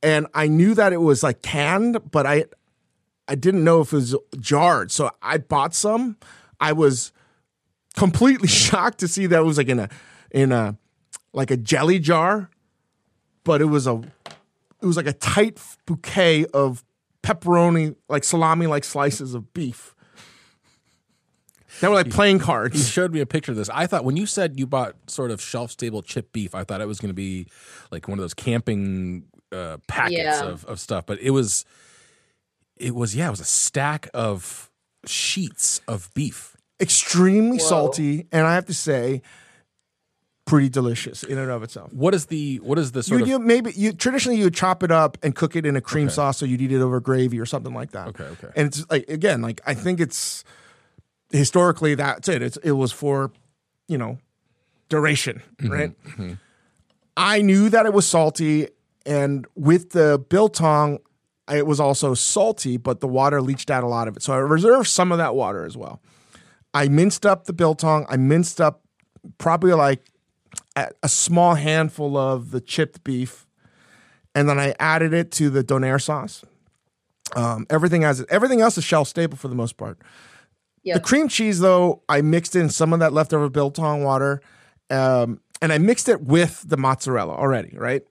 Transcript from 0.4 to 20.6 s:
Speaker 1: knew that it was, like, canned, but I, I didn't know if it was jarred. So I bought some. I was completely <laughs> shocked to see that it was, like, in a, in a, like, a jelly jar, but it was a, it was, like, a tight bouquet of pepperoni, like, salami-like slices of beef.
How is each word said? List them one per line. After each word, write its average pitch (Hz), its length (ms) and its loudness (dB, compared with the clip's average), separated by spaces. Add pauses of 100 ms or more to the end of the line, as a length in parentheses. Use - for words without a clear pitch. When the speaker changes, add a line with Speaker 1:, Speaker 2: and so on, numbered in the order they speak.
Speaker 1:
knew 165 280 4
that 202 180 4
it 175 80 -2
was, 147 220 4
like, 135 200 -2
canned, 185 680 -2
but 151 160 0
I, 147 180 2 (800)
I - 80 -4
didn't 165 300 0
know 165 160 6
if 143 120 -2
it 156 40 0
was 127 200 0 (220)
jarred. 143 540 2
So 143 180 -2 (120)
I 143 160 -2
bought 143 360 -2
some. 220 420 -2 (440)
I 156 120 2
was 147 380 2 (840)
completely 208 520 4
<laughs> - 0 -
shocked - 500 2
to 185 100 -4
see 190 180 -2
that 170 140 4
it 160 40 4
was, 156 140 2
like, 131 100 0
in 127 120 0
a, 101 80 -4 (420)
in 135 220 2
a, 110 240 0 (560)
like, 135 180 -4
a 131 60 0
jelly 151 420 2
jar, 170 500 0 (960)
but 151 160 4
it 156 60 4
was 147 220 2
a, 123 60 0 (880)
it 202 60 -4
was, 175 100 2
like, 160 120 -4
a 147 60 -4
tight - 440 0 (280)
bouquet 165 600 2
of 135 380 0 (380)
pepperoni, 170 720 2 (140)
like, 143 120 0
salami-like 160 640 0
slices 139 480 -4
of 120 220 -12
beef. 135 400 -10 (1900)